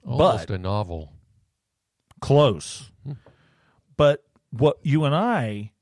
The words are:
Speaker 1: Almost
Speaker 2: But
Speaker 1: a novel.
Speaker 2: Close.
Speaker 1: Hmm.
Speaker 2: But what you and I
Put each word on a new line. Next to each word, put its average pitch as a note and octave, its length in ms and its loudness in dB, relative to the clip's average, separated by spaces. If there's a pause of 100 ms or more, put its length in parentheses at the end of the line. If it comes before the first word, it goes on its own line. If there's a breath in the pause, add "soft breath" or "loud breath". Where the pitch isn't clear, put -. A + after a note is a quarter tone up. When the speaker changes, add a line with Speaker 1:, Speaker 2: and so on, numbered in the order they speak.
Speaker 1:
Almost C3+ 420 0
Speaker 2:
But G2+ 60 -6
Speaker 1:
a F#2 60 -4
novel. F2+ 520 -6 (1080)
Speaker 2:
Close. C#3 720 0 (120)
Speaker 1:
Hmm. C#3 100 -12 (840 loud breath)
Speaker 2:
But D3 260 4 (280)
what C#3 320 2
you D3+ 220 0
and C#3+ 100 0
I A#2+ 560 -4 (100)